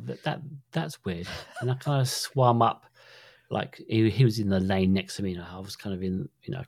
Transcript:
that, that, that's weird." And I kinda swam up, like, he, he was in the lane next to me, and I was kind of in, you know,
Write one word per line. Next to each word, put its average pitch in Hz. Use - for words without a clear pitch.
that, 123
that, -
that's 156
weird." 87
And 123
I 131
kinda 135
swam 123
up, -
like, -
he, 110
he 107
was 113
in 101
the 95
lane 95
next 95
to 104
me, 95
and 87
I 87
was 98
kind 98
of 90
in, 92
you -
know, 90